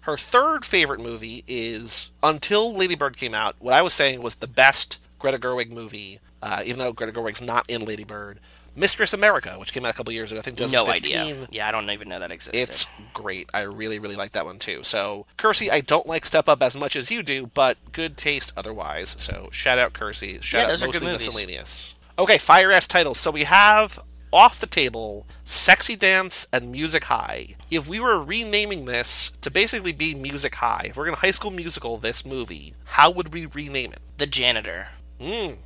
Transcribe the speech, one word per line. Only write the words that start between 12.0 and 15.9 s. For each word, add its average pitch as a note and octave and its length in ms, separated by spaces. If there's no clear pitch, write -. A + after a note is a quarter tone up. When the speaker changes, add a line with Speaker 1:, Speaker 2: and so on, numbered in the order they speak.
Speaker 2:
know F2+ 120
that F2 120
existed. - 280
Speaker 1:
It's - 260
great. F#2+ 400
I G#2 100
really, G#2+ 360
really G#2 180
like G2 160
that E2+ 140
one, F#2 120
too. F#2 240
So, G2+ 440
Kersey, G#3+ 340
I D3 100
don't D3 260